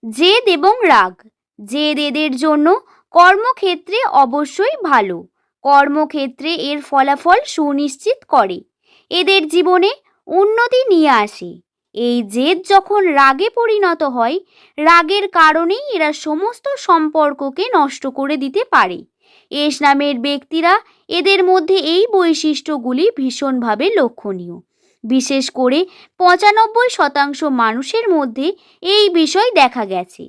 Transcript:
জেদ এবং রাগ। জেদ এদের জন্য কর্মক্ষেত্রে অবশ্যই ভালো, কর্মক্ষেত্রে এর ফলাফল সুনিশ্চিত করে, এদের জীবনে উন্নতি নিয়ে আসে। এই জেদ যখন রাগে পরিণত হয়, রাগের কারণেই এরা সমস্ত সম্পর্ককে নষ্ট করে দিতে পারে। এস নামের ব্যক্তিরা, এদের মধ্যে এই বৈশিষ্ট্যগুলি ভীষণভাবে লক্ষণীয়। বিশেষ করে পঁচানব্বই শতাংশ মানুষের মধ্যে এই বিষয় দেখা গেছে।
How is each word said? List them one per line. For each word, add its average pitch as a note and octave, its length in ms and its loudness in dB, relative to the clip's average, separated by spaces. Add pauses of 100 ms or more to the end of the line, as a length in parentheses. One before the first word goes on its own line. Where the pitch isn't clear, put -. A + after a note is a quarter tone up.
জেদ F4 420 0 (120)
এবং F#4 160 2 (180)
রাগ। F#3+ 220 4 (460)
জেদ C#4 400 -4
এদের D4 380 -2
জন্য D4+ 300 2 (460)
কর্মক্ষেত্রে F#4+ 840 2 (240)
অবশ্যই D4 600 -2
ভালো, G#3+ 340 0 (480)
কর্মক্ষেত্রে C#4+ 880 0 (180)
এর D4 80 -6 (120)
ফলাফল C#4+ 500 2 (140)
সুনিশ্চিত D4 680 -2 (100)
করে, G3 300 0 (520)
এদের F4+ 300 2 (120)
জীবনে F4+ 380 2 (360)
উন্নতি A4+ 640 0
নিয়ে D#4+ 220 4 (140)
আসে। F3+ 240 -14 (460)
এই A#3+ 220 -2 (160)
জেদ C#4+ 240 0 (140)
যখন G4 300 2 (180)
রাগে C#4 380 2
পরিণত G4+ 440 0 (140)
হয়, B3 220 -2 (400)
রাগের E4+ 480 2 (140)
কারণেই E4 440 2 (100)
এরা D#4+ 160 0 (160)
সমস্ত F4 400 -6 (140)
সম্পর্ককে D4+ 840 0 (100)
নষ্ট D4 300 0 (140)
করে C#4 200 -4
দিতে C4+ 240 -4 (100)
পারে। F3+ 280 0 (520)
এস D4 300 -2
নামের C#4+ 340 2 (100)
ব্যক্তিরা, D#4+ 480 -2 (360)
এদের F4 340 0
মধ্যে F#4 340 2 (160)
এই F#4 100 2 (100)
বৈশিষ্ট্যগুলি D#4 920 -2 (120)
ভীষণভাবে B3+ 680 -4 (120)
লক্ষণীয়। F#3+ 600 -4 (460)
বিশেষ C4 480 -2
করে B3+ 280 0 (400)
পঁচানব্বই G#4+ 760 2
শতাংশ C#4+ 420 -2 (220)
মানুষের C4 480 -2
মধ্যে C#4 380 -2 (360)
এই G#4 220 2 (140)
বিষয় F#4+ 360 0
দেখা B3 300 2
গেছে। F3+ 440 -10